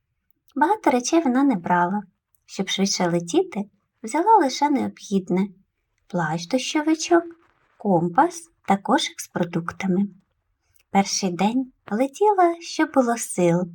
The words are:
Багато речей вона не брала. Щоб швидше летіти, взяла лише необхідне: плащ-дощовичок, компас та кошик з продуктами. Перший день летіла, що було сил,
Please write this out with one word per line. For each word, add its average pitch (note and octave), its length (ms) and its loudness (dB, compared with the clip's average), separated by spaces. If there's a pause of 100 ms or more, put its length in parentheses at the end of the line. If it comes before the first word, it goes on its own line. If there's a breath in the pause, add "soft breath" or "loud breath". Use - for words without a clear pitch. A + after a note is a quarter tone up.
(560)
Багато F#4 360 0
речей B3+ 300 2
вона C4 220 2
не C4+ 120 2
брала. F3+ 480 0 (420)
Щоб - 240 -6
швидше F#3+ 380 0
летіти, F#3 560 -2 (400)
взяла E4+ 340 2
лише C#4+ 320 0
необхідне: G3+ 760 -2 (600)
плащ-дощовичок, C4 1160 0 (540)
компас F3+ 720 0 (180)
та G3 100 2
кошик C#4 440 -2
з - 60 -16
продуктами. F3+ 800 -4 (840)
Перший G3 400 0
день A3+ 400 -2 (200)
летіла, E4+ 720 2
що - 240 -2
було B3 320 0
сил, F3+ 580 0